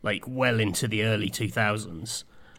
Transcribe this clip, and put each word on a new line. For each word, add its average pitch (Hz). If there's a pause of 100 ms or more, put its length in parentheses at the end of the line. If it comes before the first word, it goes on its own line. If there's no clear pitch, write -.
like, 101
well 127
into 104
the 107
early 107
two -
thousands. 104 (340)